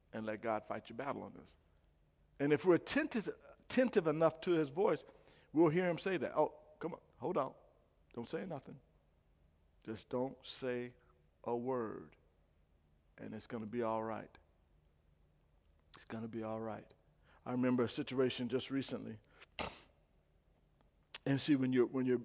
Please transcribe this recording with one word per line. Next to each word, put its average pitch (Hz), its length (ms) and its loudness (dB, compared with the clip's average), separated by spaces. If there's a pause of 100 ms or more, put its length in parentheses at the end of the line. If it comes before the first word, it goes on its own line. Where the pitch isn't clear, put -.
(140)
and 110 100 -6
let 107 160 -4
God 110 280 -2
fight 107 200 -8
your 117 100 -14
battle 110 260 -6
on 95 100 -14
this." - 220 -20 (840)
And 143 140 2
if 143 100 4
we're 180 120 8
attentive, 269 520 0 (380)
attentive 226 400 4
enough 160 360 4
to 185 100 0
his 156 180 4
voice, 160 340 0 (480)
we'll 165 180 8
hear 175 200 2
him 165 80 2
say - 200 -2
that. 127 200 -4
"Oh, 147 160 4 (260)
come 170 140 -6
on, - 60 -10 (180)
hold 170 200 -4
on. - 180 -2 (580)
Don't - 140 -8
say 190 180 -6
nothing. 147 340 -12 (1040)
Just 110 260 -12
don't 131 340 -2
say 123 500 -6 (520)
a 117 100 -2
word, 120 600 -4 (1040)
and 110 160 -12
it's 107 140 -12
gonna 110 180 -8
be 117 160 -4
all 113 220 0
right. 110 340 -8 (1600)
It's - 100 -20
gonna 113 220 -8
be 113 160 -6
all 110 180 -4
right." 110 240 -6 (580)
I 120 100 -4
remember 127 300 4
a 110 60 2
situation 127 580 0
just 123 220 -2
recently. 113 480 -6 (2000)
And 139 140 4
see, 147 160 4
when 131 160 4
you're, 127 140 6
when 127 200 0
you're, 123 200 4